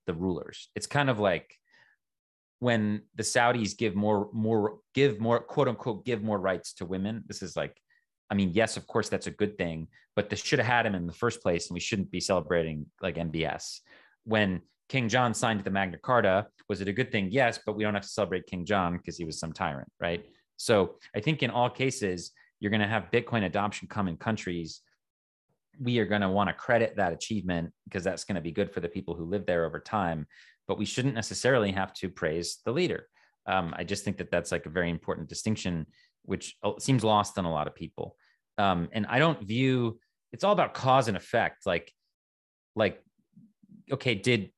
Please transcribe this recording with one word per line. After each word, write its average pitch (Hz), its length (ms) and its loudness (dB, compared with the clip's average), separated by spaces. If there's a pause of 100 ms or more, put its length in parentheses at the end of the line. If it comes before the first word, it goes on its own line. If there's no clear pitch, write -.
the 87 60 -2
rulers. 87 640 -4
It's - 120 -8
kind 139 220 0
of 113 100 2
like 92 360 0 (1040)
when 107 420 2 (140)
the 110 80 -4
Saudis 120 540 2
give 110 160 0
more, 104 380 2
more, 110 460 2 (160)
give 131 260 4
more, 113 200 4
quote - 280 0
unquote, 110 380 -4
give 113 180 -2
more 104 160 0
rights 92 360 -2
to 95 100 -8
women. 95 420 -4
This - 140 -10
is 87 160 -8
like, 73 200 -4 (520)
I 104 60 0
mean, 98 180 4
yes, 110 240 2
of 95 100 -12
course, 107 220 -2
that's 95 180 -2
a 87 40 -8
good - 260 -2
thing, 80 320 -4 (260)
but 104 140 0
they 98 80 -4
should - 220 0
have 113 80 2
had 120 180 4
him 104 100 0
in 87 100 -2
the 85 80 -6
first - 280 -2
place. 87 260 0
And 87 60 -8
we 87 80 -4
shouldn't 98 280 -2
be 90 120 -4
celebrating, 80 640 0 (160)
like, 85 160 -4
M 85 120 -4
B 80 140 -2
S. - 380 -6 (420)
When 104 380 2 (260)
King 123 220 0
John 120 240 4
signed 110 300 0
the 98 80 -2
Magna 95 260 0
Carta, 104 500 4 (220)
was 101 100 -2
it 98 80 -4
a 101 60 0
good 120 180 -2
thing? 98 200 0
Yes, 120 340 2
but 107 100 -2
we 107 80 -2
don't 104 120 0
have 98 80 -2
to - 60 -14
celebrate 90 380 -2
King 87 160 -6
John 87 340 2
'cause 85 200 -10
he 85 80 -6
was 78 140 -8
some 82 120 -8
tyrant, 76 480 -4
right? 87 260 -4 (300)
So 101 400 2 (180)
I 107 60 -2
think 147 240 0
in 120 60 2
all 123 200 2
cases, 101 640 -2 (300)
you're 101 100 0
gonna 107 160 4
have 104 240 -2
Bitcoin 117 340 2
adoption 101 440 -2
come 101 180 -2
in 82 80 -4
countries. 87 680 -4 (1000)
We 120 200 2
are 104 60 4
gonna 98 260 2
wanna 98 220 2
credit 95 420 2
that 92 160 2
achievement 85 640 -4 (180)
'cause 90 140 -2
that's 90 180 -4
gonna 92 180 -4
be 82 100 -6
good 95 200 -2
for - 80 -6
the 85 100 -4
people 90 260 -8
who 85 100 -8
live 95 200 -4
there 85 200 2
over 80 140 -4
time, 82 480 -2 (400)
but 98 100 -2
we 104 80 -2
shouldn't 127 300 -2
necessarily 113 560 2
have 95 220 -4
to 95 160 -8
praise 85 540 -4
the 110 80 -2
leader. 156 360 -2 (380)
Um, 90 300 0
I 90 80 -6
just 95 200 -4
think 98 140 -4
that - 140 -6
that's, 85 200 0
like, 87 140 -2
a 78 40 -10
very 87 200 0
important 85 380 -6
distinction, 90 600 -4 (360)
which, - 400 -8
uh, 101 160 -2
seems 127 240 2
lost 107 340 4
on 95 80 0
a 82 60 -2
lot 76 160 0
of - 80 -12
people. - 400 -10 (420)
Um, 90 360 2
and 107 140 -2
I 120 100 2
don't 156 240 4
view, 120 580 0 (320)
it's - 120 -12
all 202 100 6
about 175 200 2
cause 131 340 6
and 98 100 0
effect. - 480 -2
Like, 87 260 0 (840)
like, 107 280 2 (880)
okay, 127 240 0
did, 104 420 2